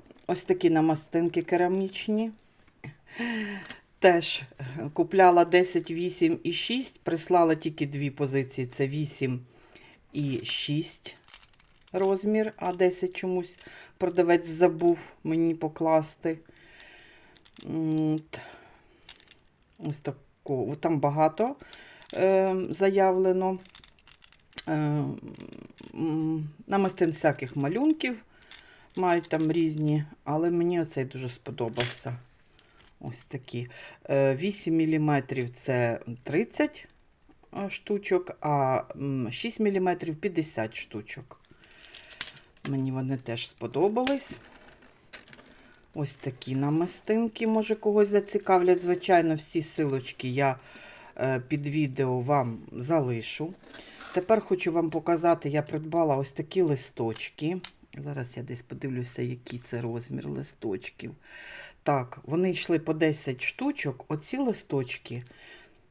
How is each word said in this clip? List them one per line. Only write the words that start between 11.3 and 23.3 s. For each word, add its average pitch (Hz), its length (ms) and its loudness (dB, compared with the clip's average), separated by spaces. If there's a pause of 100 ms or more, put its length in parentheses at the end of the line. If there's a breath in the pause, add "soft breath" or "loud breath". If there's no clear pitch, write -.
розмір, 196 640 2
а 185 160 -2
десять 180 420 2
чомусь 180 420 -4 (400 loud breath)
продавець 170 500 4
забув 170 520 4 (240)
мені 165 320 2
покласти. 160 840 0 (1300 loud breath)
М, 156 540 0 (100)
т-, - 120 -12 (1400 loud breath)
ось 156 220 -6
таку. 135 800 -6
Там 165 200 0
багато, 156 560 2 (580 loud breath)
е, 190 420 4 (140)
заявлено. 185 920 2 (1080)